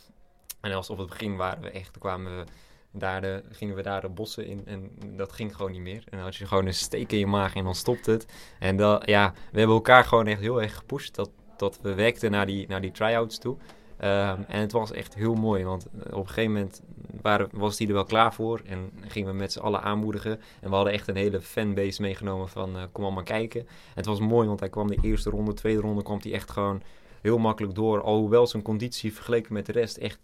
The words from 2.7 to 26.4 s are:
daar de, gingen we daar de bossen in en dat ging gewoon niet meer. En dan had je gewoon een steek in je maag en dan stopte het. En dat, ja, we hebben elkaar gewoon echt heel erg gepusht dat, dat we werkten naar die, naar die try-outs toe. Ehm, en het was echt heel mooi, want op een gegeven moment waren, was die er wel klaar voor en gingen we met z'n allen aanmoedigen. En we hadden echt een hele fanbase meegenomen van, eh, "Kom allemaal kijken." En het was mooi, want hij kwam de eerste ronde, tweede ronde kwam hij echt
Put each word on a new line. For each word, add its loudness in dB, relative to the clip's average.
daar -4
de, -6
gingen -8
we -8
daar -4
de -8
bossen -8
in -10
en -12
dat -6
ging -8
gewoon -6
niet -10
meer. -10
En -18
dan -8
had -8
je -10
gewoon 4
een 0
steek -4
in 2
je 2
maag 2
en -2
dan -2
stopte 0
het. 2
En 2
dat, 6
ja, 6
we -2
hebben 8
elkaar 10
gewoon 6
echt 0
heel 0
erg -4
gepusht -10
dat, -4
dat -2
we -2
werkten 2
naar 4
die, -4
naar -4
die -4
try-outs 0
toe. -6
Ehm, 2
en -2
het 0
was 0
echt -10
heel 0
mooi, 2
want -4
op -
een -4
gegeven 0
moment -4
waren, 4
was 0
die 0
er 2
wel 4
klaar 4
voor -4
en -10
gingen -4
we -4
met -4
z'n -8
allen 0
aanmoedigen. -2
En -8
we 0
hadden 4
echt -4
een -2
hele 2
fanbase -2
meegenomen -4
van, -6
eh, -8
"Kom -6
allemaal -2
kijken." -2
En -14
het -6
was 0
mooi, 4
want -2
hij -4
kwam -2
de 0
eerste 2
ronde, 0
tweede 2
ronde 0
kwam -4
hij -6
echt -6